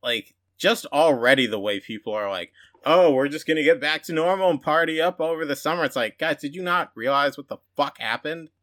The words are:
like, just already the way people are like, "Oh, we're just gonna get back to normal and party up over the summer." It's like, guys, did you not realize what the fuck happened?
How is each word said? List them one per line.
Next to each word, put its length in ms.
like, 320
just 300
already 600
the 140
way 200
people 340
are 160
like, 220
"Oh, 280
we're 160
just 180
gonna 160
get 180
back 240
to 80
normal 380
and 120
party 380
up 200
over 240
the 120
summer." 280
It's 120
like, 220
guys, 220
did 140
you 80
not 320
realize 420
what 120
the 100
fuck 220
happened? 500